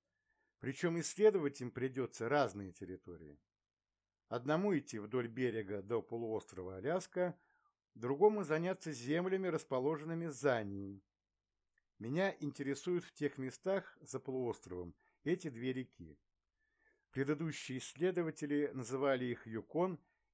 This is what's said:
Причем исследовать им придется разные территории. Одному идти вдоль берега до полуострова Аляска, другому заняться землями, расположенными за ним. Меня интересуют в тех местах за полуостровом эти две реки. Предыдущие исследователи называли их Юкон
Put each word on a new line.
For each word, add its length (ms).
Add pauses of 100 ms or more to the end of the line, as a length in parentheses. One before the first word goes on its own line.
(600)
Причем 400
исследовать 600
им 100
придется 580
разные 440
территории. 680 (880)
Одному 500
идти 200
вдоль 280
берега 560
до 200
полуострова 760
Аляска, 600 (560)
другому 500
заняться 480
землями, 560
расположенными 800
за 360
ним. 400 (960)
Меня 420
интересуют 640
в 80
тех 260
местах 640
за 200
полуостровом 720 (300)
эти 260
две 220
реки. 460 (920)
Предыдущие 680
исследователи 920
называли 520
их 220
Юкон 520 (360)